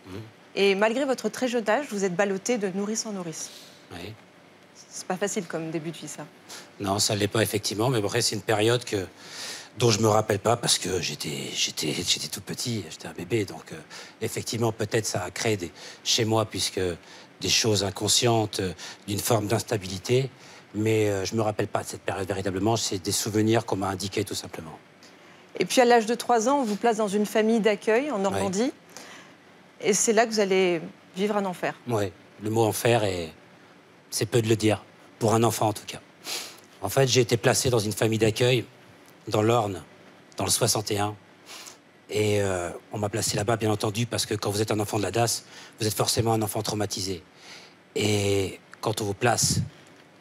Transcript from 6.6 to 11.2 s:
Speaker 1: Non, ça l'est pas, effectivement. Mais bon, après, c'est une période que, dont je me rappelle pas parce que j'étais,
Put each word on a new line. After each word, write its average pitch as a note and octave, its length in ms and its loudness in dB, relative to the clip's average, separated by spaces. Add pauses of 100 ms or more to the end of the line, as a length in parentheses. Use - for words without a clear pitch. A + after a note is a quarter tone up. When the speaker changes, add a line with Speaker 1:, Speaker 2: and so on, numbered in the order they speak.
Speaker 1:
Non, G2+ 180 0
ça A2 160 2
l'est G2+ 140 0
pas, A2+ 120 2
effectivement. G#2 480 0
Mais A#2+ 120 0
bon, G2+ 60 -2
après, A#2 140 0
c'est A2+ 140 0
une G2+ 60 -4
période A2 420 2
que, F#2+ 240 -4 (720)
dont A#2 140 4
je G#2 100 2
me A2+ 80 6
rappelle G#2+ 300 4
pas A2+ 180 2
parce - 200 0
que F#2 220 -2
j'étais, C#2+ 560 -6